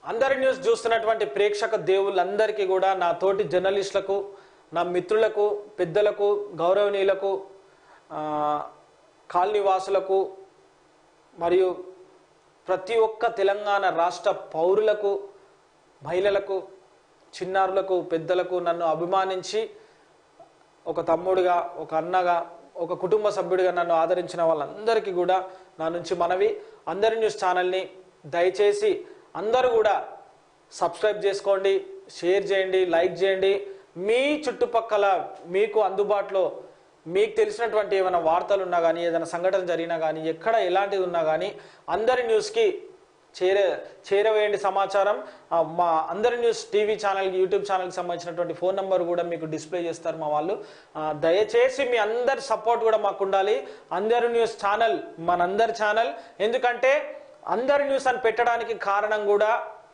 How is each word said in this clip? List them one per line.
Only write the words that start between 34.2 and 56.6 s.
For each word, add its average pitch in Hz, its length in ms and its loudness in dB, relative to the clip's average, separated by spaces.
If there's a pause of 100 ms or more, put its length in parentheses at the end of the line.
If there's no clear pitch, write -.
చుట్టుపక్కల 202 800 0 (200)
మీకు 208 360 0
అందుబాటులో 196 760 0 (500)
మీకు 208 280 0
తెలిసినటువంటి 214 600 0
ఏమైనా 185 240 2
వార్తలు 180 440 2
ఉన్నా 175 160 0
కానీ, 165 260 2
ఏదైనా 165 200 0
సంఘటన 180 400 0
జరిగినా 170 320 -2
కానీ, 160 320 -2
ఎక్కడ 165 260 -2
ఎలాంటిది 190 480 0
ఉన్నా 170 200 -2
కానీ 160 320 -2 (340)
అందరి 226 340 0
న్యూస్కి 220 600 0 (600)
చేర-, 185 320 4 (380)
చేరవేయండి 208 440 2
సమాచారం. 196 680 0 (300)
ఆ, 170 80 4
మా 160 480 0
అందరి 220 280 0
న్యూస్ 233 340 0
టీవీ 208 240 2
ఛానల్కి, 190 480 -2
YouTube 196 280 0
ఛానల్కి 185 240 -2
సంబంధించినటువంటి 175 580 -4
ఫోన్ 190 240 -2
నంబర్ 190 260 0
కూడా 170 200 0
మీకు 165 220 -6
డిస్ప్లే 156 360 -6
చేస్తారు 165 360 -6
మా 156 100 -6
వాళ్ళు. 156 360 -2 (340)
ఆ, 156 140 -4
దయచేసి 220 760 2
మీ 240 120 0
అందరి 233 440 0
సపోర్ట్ 220 420 0
కూడా 220 140 4
మాకు 202 260 0
ఉండాలి. 196 440 0 (240)
అందరి 220 360 2
న్యూస్ 233 380 0
ఛానల్ 214 340 2 (200)
మనందరి 180 520 2 (120)
ఛానల్. 226 300 0 (260)
ఎందుకంటే 247 760 2 (340)